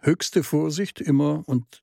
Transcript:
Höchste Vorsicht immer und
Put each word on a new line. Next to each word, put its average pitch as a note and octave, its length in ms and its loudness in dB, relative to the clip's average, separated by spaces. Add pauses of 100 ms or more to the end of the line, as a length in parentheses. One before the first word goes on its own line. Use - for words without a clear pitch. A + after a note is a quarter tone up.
Höchste - 420 0
Vorsicht D#3 580 -2
immer D3 480 2
und B2 340 -4